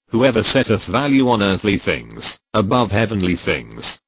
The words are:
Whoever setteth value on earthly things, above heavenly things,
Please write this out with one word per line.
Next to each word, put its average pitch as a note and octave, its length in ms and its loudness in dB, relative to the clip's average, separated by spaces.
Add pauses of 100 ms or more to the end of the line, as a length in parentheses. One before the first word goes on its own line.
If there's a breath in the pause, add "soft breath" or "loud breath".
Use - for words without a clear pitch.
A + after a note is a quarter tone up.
Whoever A#2 340 2
setteth A2+ 420 0
value C3+ 440 2
on A#2 120 2
earthly G2+ 380 0
things, A1+ 580 -6 (160)
above A2 380 2
heavenly G2+ 440 0
things, D2+ 640 -6 (100)